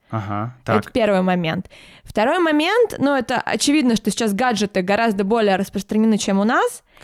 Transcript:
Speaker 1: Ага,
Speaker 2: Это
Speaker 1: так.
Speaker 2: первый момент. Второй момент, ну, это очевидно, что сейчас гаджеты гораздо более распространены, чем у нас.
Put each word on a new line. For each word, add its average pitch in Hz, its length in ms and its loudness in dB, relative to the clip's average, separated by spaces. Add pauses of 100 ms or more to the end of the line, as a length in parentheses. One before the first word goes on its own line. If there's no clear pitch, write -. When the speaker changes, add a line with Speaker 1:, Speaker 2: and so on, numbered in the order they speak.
(100)
Speaker 1:
Ага, 107 440 -6 (100)
Speaker 2:
Это 107 180 2
Speaker 1:
так. - 100 -12
Speaker 2:
первый 208 300 2
момент. 180 440 -2 (380)
Второй 311 340 0
момент, 349 600 2
ну, 277 160 0
это 254 300 -2
очевидно, 254 520 2
что 208 140 -2
сейчас 220 220 -2
гаджеты 202 500 0
гораздо 208 420 0
более 208 320 2
распространены, 214 640 0
чем 196 220 0
у 202 40 0
нас. 330 380 0 (220)